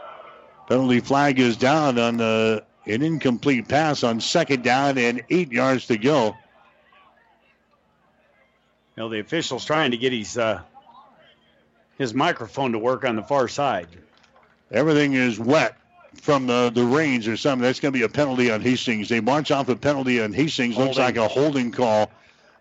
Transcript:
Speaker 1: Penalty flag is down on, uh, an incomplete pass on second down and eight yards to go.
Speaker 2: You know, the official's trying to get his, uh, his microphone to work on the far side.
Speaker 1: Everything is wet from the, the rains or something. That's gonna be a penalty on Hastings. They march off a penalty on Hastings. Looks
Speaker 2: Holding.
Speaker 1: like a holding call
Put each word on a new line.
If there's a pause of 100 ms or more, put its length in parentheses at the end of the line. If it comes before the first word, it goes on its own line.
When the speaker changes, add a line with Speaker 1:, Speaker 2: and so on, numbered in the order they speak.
(680)
Speaker 1:
Penalty
flag
is
down
on,
uh, (260)
an
incomplete
pass
on
second
down
and
eight
yards
to
go. (2500)
Speaker 2:
You
know,
the
official's
trying
to
get
his,
uh, (1400)
his
microphone
to
work
on
the
far
side. (840)
Speaker 1:
Everything
is
wet (440)
from
the,
the
rains
or
something.
That's
gonna
be
a
penalty
on
Hastings.
They
march
off
a
penalty
on
Hastings.
Looks
Speaker 2:
Holding.
Speaker 1:
like
a
holding
call (500)